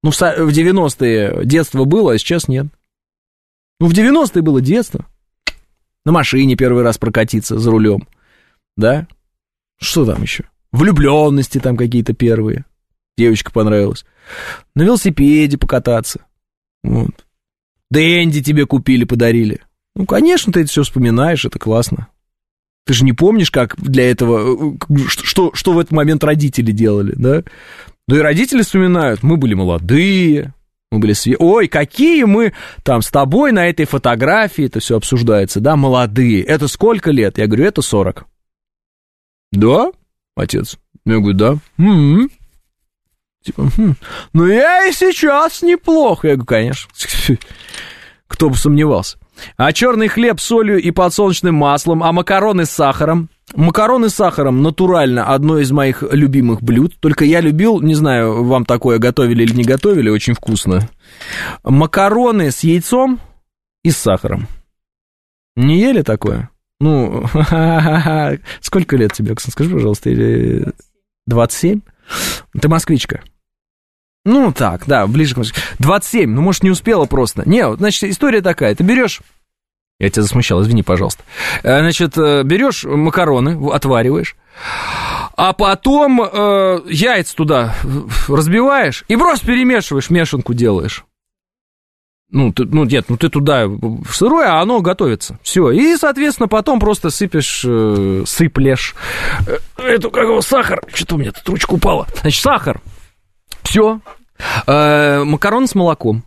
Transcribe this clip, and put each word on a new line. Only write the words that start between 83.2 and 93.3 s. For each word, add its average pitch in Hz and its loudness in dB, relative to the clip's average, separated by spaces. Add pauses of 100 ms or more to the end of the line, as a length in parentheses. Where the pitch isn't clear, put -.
в-, 143 -4
отвариваешь, 135 0 (1000)
а 185 0
потом, 254 2
э, 196 0
яйца 190 -2
туда 135 0 (520)
разбиваешь 180 0
и 220 0
просто 311 0
перемешиваешь, 247 0
мешанку 151 0
делаешь. 107 -2 (1300)
Ну, 131 0
ты, 127 -2
ну, 156 0
нет, 120 0
ну, 120 -2
ты 165 -2
туда 139 0